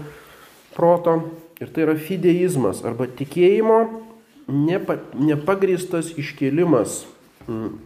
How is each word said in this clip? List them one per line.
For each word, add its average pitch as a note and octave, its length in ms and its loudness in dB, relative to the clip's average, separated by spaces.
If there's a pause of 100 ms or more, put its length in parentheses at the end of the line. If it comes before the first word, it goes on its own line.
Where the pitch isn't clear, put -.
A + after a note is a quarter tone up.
(720)
proto. E3+ 460 4 (380)
Ir A#2+ 120 -12
tai D#3+ 160 -2
yra D#3 160 2
fideizmas E3+ 800 0
arba A#2 240 -4
tikėjimo G3+ 800 2 (640)
nepa-, D#3+ 500 0 (140)
nepagrįstas E3 1080 -2
iškėlimas, C#3+ 840 0 (380)
mm, A2 280 -8 (180)